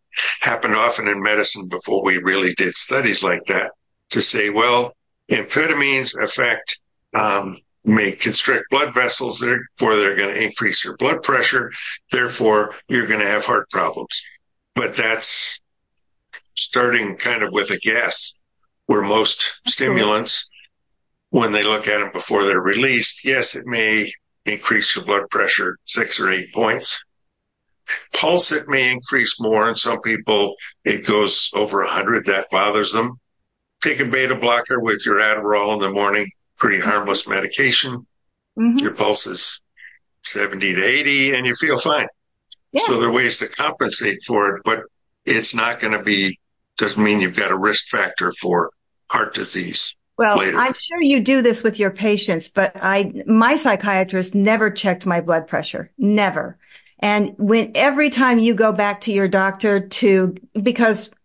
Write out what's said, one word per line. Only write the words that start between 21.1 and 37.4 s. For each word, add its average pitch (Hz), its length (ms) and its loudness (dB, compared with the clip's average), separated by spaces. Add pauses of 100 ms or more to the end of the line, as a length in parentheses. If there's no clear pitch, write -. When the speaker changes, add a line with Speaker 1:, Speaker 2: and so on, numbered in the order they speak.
Speaker 1:
when 113 200 2
they 104 120 0
look 107 240 0
at 104 120 0
them 98 140 -4
before 101 300 0
they're 95 180 2
released, 117 640 0
yes, 131 300 0
it - 100 -12
may 110 460 0 (340)
increase 104 500 0
your 92 80 -8
blood 101 260 -2
pressure - 540 0
six - 360 0
or 101 100 0
eight 92 240 -4
points. - 480 -2 (1120)
Pulse, 170 380 2
it 147 180 -6
may 131 220 2
increase 127 500 -2
more, 107 260 2
and 110 100 -2
some 117 240 -2
people, 104 540 0 (300)
it 104 200 -2
goes 104 480 2
over 101 280 -2
a 87 80 -2
hundred, 98 380 -2
that 95 240 -2
bothers 104 420 0
them. 117 260 -2 (640)
Take 151 180 0
a 139 60 0
beta 127 300 0
blocker 120 440 0
with 110 260 -2
your 107 100 2
Adderall 104 580 2
in 104 60 -2
the 98 120 0
morning, 101 380 0 (280)
pretty 98 220 2
harmless 101 480 0
medication. 123 760 -2 (520)